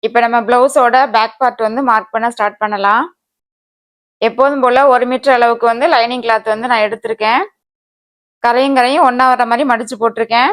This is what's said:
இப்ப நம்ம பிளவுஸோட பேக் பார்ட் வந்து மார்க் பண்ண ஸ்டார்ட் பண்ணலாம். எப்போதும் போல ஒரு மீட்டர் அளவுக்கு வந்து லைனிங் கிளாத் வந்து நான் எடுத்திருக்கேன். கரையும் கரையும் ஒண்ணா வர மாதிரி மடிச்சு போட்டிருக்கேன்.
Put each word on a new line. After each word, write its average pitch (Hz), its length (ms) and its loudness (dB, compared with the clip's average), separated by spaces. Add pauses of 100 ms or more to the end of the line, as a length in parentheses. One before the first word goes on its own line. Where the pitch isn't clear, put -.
இப்ப 240 200 -2
நம்ம 233 240 0
பிளவுஸோட 247 480 2 (180)
பேக் 226 280 -2
பார்ட் 240 240 -2
வந்து 220 220 -4
மார்க் 220 260 0
பண்ண 226 200 -2
ஸ்டார்ட் 208 300 -4
பண்ணலாம். 208 420 0 (1160)
எப்போதும் 262 440 0
போல 247 180 2 (100)
ஒரு 247 180 2
மீட்டர் 254 240 0
அளவுக்கு 233 340 0
வந்து 240 240 -2
லைனிங் 240 320 -2
கிளாத் 220 260 0
வந்து 226 200 -4
நான் 220 160 2
எடுத்திருக்கேன். 220 540 -2 (1000)
கரையும் 254 340 2
கரையும் 269 300 2
ஒண்ணா 254 240 0
வர 247 200 0
மாதிரி 240 200 0
மடிச்சு 233 300 -4
போட்டிருக்கேன். 233 520 0